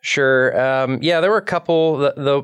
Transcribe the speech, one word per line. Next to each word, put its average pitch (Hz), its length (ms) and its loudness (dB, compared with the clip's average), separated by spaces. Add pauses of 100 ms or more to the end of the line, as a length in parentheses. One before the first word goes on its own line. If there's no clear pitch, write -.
Sure. 135 580 0
Um, 131 420 -2
yeah, 165 200 0
there 190 100 2
were 220 60 2
a 202 40 0
couple. 165 560 0
The, 139 200 0
the 139 260 0